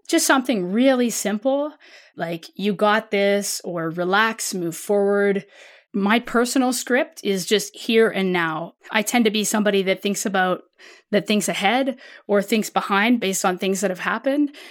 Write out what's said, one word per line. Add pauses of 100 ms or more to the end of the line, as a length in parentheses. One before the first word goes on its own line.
just
something
really
simple, (420)
like, (100)
"You
got
this,"
or
"Relax,
move
forward." (460)
My
personal
script
is
just
here
and
now. (160)
I
tend
to
be
somebody
that
thinks
about, (480)
that
thinks
ahead (300)
or
thinks
behind
based
on
things
that
have
happened. (160)